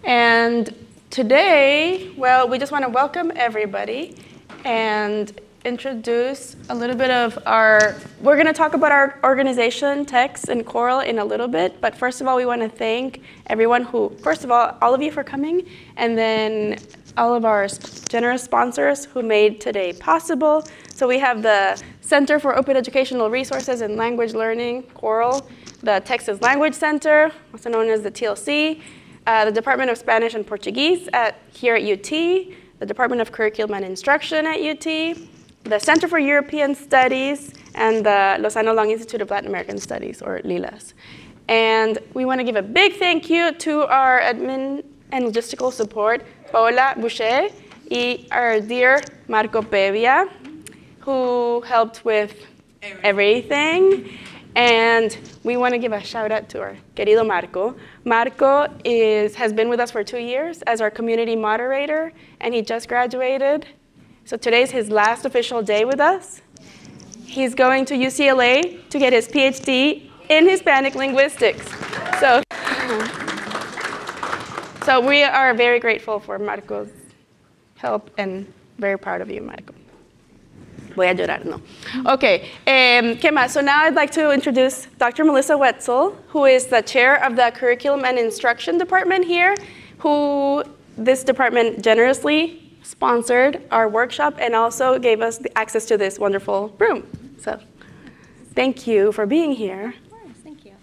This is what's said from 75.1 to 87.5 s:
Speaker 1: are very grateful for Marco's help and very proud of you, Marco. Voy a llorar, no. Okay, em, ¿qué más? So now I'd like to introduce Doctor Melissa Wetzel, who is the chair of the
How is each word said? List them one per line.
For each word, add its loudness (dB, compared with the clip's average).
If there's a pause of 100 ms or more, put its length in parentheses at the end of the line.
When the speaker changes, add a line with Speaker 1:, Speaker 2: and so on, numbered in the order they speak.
Speaker 1:
are 2
very 4
grateful -2
for -10
Marco's -8 (840)
help -6
and -8 (260)
very -2
proud -8
of -10
you, -10
Marco. -16 (1200)
Voy 2
a 0
llorar, -4
no. -10 (520)
Okay, 0 (160)
em, 4
¿qué 4
más? 2
So 0
now 4
I'd 2
like 2
to 2
introduce 0 (120)
Doctor 0
Melissa 4
Wetzel, 0 (100)
who 0
is 6
the 2
chair 2
of 0
the 4